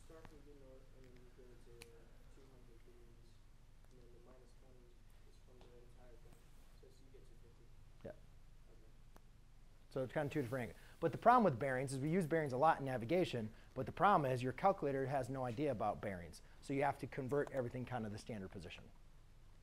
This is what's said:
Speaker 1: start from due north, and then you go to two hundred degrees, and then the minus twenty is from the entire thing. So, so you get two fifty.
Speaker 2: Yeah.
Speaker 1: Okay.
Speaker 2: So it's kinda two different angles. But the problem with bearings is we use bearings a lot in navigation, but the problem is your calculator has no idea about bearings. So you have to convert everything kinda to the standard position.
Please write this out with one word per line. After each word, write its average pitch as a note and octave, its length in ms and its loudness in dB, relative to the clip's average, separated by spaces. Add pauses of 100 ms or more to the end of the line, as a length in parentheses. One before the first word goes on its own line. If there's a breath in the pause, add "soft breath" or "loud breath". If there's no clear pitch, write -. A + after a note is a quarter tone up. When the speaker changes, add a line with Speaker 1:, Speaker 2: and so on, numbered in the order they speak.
Speaker 1:
start D#3+ 220 -16
from D3 160 -18
due D3 180 -18
north, - 320 -18
and - 80 -20
then - 160 -18
you - 160 -20
go - 80 -20
to - 140 -20 (100)
two - 80 -18
hundred - 160 -18
degrees, - 1400 -20 (560)
and - 160 -20
then - 160 -20
the - 80 -20
minus - 400 -20
twenty - 240 -20 (400)
is - 160 -20
from - 240 -20
the - 160 -18
entire - 400 -18
thing. - 160 -18 (400)
So, - 80 -18
so - 160 -20
you - 80 -18
get - 160 -18
two - 160 -16
fifty. - 240 -20 (380)
Speaker 2:
Yeah. - 100 -8 (560)
Speaker 1:
Okay. - 160 -18 (1040)
Speaker 2:
So C3+ 160 0
it's A2+ 60 -6
kinda D3+ 180 0
two D3+ 120 2
different A#2 280 -2
angles. - 80 -14 (220 loud breath)
But B2+ 100 4
the B2 80 -4
problem A#3+ 240 10
with D#3 160 6
bearings C3 340 2
is C3+ 60 -2
we C#3 100 2
use F3 160 6
bearings D3+ 280 4
a B2+ 40 2
lot D#3 220 8
in C#3 80 -2
navigation, B2+ 640 2 (240 loud breath)
but C3+ 100 -2
the C3 80 -6
problem E3+ 380 8
is B2+ 140 2
your B2+ 80 2
calculator C#3+ 540 4
has C3 220 2
no C3 160 -2
idea B2+ 280 2
about G#2 280 2
bearings. F2+ 420 -4 (180 soft breath)
So - 120 -4
you C3+ 120 4
have C#3 140 2
to B2+ 100 -6
convert C3+ 440 0
everything B2+ 320 -2
kinda A#2 240 -2
to G2+ 40 -6
the G#2+ 60 -6
standard G2 340 -8
position. F2 320 -12 (800)